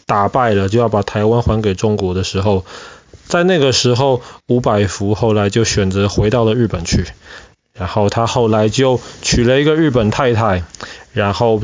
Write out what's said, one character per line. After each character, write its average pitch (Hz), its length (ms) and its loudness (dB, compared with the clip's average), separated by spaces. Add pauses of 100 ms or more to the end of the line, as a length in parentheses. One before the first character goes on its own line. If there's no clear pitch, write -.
打 101 220 0
败 120 260 0
了， 98 140 0
就 113 100 0
要 117 100 2
把 104 140 0
台 107 220 -4
湾 117 180 2
还 110 180 0
给 104 140 0
中 107 220 -2
国 95 180 -2
的 95 80 -2
时 95 180 -4
候， 98 240 0 (640)
在 175 160 0
那 180 160 2
个 135 140 2
时 123 220 2
候， 131 260 0 (280)
伍 123 120 2
百 107 260 2
福 101 280 -4
后 113 180 0
来 104 160 2
就 113 160 0
选 98 260 0
择 98 200 0
回 104 180 0
到 117 160 2
了 110 100 2
日 120 120 0
本 87 180 -6
去。 - 220 -2 (680)
然 90 160 -8
后 104 200 0
他 117 200 -2
后 123 180 0
来 110 220 2
就 127 320 0 (220)
娶 - 200 0
了 127 180 4
一 147 40 2
个 156 100 2
日 160 160 2
本 113 200 2
太 123 220 2
太， 107 300 0 (500)
然 101 200 0
后 113 320 0